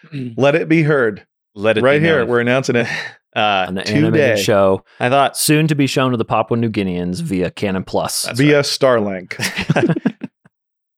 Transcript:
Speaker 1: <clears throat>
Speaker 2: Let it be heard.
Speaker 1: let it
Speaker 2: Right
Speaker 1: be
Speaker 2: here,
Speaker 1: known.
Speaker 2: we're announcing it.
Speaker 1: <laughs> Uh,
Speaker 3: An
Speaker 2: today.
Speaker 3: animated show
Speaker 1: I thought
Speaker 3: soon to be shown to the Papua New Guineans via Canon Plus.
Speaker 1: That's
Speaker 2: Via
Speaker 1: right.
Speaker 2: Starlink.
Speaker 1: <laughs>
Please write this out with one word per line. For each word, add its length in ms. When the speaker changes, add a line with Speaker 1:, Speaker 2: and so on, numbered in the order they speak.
Speaker 1:
<clears throat> 320
Speaker 2:
Let 200
it 120
be 160
heard. 420
Speaker 1:
let 220
it 80
Speaker 2:
Right 160
Speaker 1:
be 40
Speaker 2:
here, 140
Speaker 1:
known. 80
Speaker 2:
we're 140
announcing 340
it. 180
Speaker 1:
<laughs> 40
Uh, 320
Speaker 3:
An 80
Speaker 2:
today. 180
Speaker 3:
animated 460
show 440
Speaker 1:
I 80
thought 300
Speaker 3:
soon 300
to 80
be 100
shown 240
to 80
the 80
Papua 320
New 140
Guineans 500
via 300
Canon 320
Plus. 400
Speaker 1:
That's 160
Speaker 2:
Via 160
Speaker 1:
right. 100
Speaker 2:
Starlink. 1500
Speaker 1:
<laughs> 120